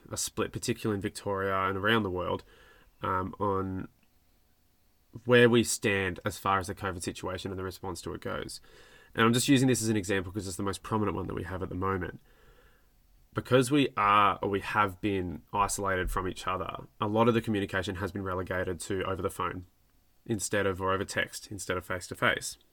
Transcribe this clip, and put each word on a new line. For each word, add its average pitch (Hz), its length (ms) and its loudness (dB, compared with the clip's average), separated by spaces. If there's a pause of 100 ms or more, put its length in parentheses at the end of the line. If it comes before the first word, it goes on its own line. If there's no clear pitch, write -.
(120)
a 110 60 -8
split, - 340 -4
particularly - 460 -2
in 95 40 -6
Victoria 98 520 -2 (140)
and 98 100 0
around 110 240 2
the 101 80 -2
world, 90 340 -4 (600)
um, 95 360 -2
on 95 480 -2 (1400)
where 120 240 8
we 117 120 6
stand 98 640 0
as 104 140 -4
far 98 220 2
as 90 80 -4
the 101 80 -6
covid 90 280 -6
situation 92 480 -6
and 92 80 -6
the 92 60 -6
response 92 360 -8
to 82 120 -8
it 87 80 -10
goes. - 400 -8 (520)
And 113 120 4
I'm 117 80 6
just 123 160 2
using 135 180 6
this 117 140 4
as 110 80 0
an 110 80 2
example 92 340 0
'cause 95 160 -6
it's 95 80 -8
the 104 80 -4
most 98 200 -4
prominent 104 340 0
one 95 100 -4
that - 60 -6
we - 100 -4
have 90 180 -6
at 90 60 -4
the 87 80 -8
moment. 92 460 -2 (1120)
Because 123 380 2
we 143 260 4
are, 101 440 6
or 101 80 0
we 98 120 0
have 101 400 0
been 92 400 -2 (120)
isolated 98 580 0
from 92 180 -2
each - 180 -8
other, 92 380 -4 (160)
a 107 60 0
lot 110 200 4
of 120 60 8
the 113 80 2
communication 98 540 -2
has 90 180 -4
been 98 100 -6
relegated 92 580 -4
to 95 220 -2
over 92 180 -4
the 92 80 0
phone 92 360 -6 (600)
instead 101 400 -2
of, 95 160 -2
or 95 120 0
over 95 100 0
text - 480 -6
instead 92 260 -4
of 107 80 -6
face 90 220 -8
to - 80 -10
face. - 420 -2 (160)